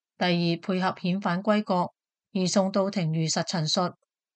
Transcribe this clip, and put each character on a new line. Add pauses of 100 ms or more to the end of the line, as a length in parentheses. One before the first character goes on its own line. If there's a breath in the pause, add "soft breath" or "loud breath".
(180)
第
二，
配
合
遣
返
歸
國， (380)
移
送
到
庭
如
實
陳
述。 (420)